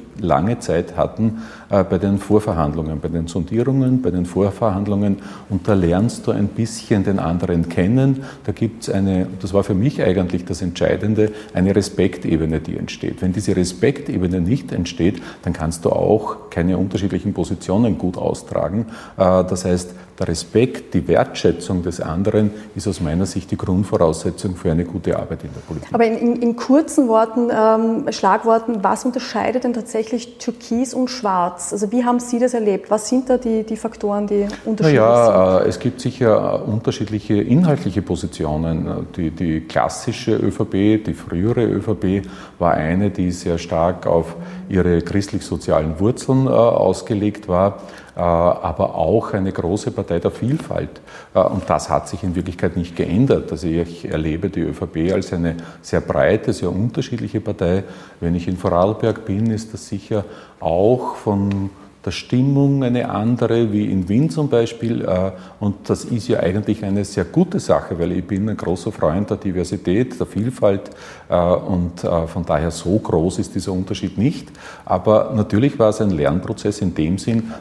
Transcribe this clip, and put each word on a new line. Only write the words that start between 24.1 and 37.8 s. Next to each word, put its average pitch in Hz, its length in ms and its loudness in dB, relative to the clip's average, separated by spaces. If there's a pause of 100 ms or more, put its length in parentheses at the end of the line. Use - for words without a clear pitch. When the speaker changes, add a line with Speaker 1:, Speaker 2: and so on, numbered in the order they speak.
Speaker 1:
für 90 140 -2
eine 82 140 2
gute 87 340 -2
Arbeit - 260 -6
in - 80 -10
der - 100 -14
Politik. - 300 -10
Speaker 2:
Aber 233 140 4
in, 226 120 0
in, 240 240 0
in 233 140 2
kurzen 285 520 2
Worten, 226 420 2
ähm, 220 640 2
Schlagworten, 226 720 2
was 196 200 0
unterscheidet 247 600 -2
denn 240 100 0
tatsächlich 226 640 -6
Türkis 240 560 -4
und 254 160 0
Schwarz? 185 600 -2
Also 202 200 -2
wie 247 120 2
haben 247 160 2
Sie 240 180 -2
das 247 160 2
erlebt? 208 380 0
Was 214 180 0
sind 254 200 2
da 247 80 4
die, 226 260 0
die 220 140 -6
Faktoren, 208 500 -2
die 202 180 2 (200)
unterschiedlich 160 360 4
Speaker 1:
Na 113 140 6
ja, 95 400 6
Speaker 2:
sind? - 100 4
Speaker 1:
äh, - 40 2
es 95 100 -2
gibt - 220 -4
sicher, 104 680 2
äh, - 20 0
unterschiedliche 107 720 0
inhaltliche 131 600 2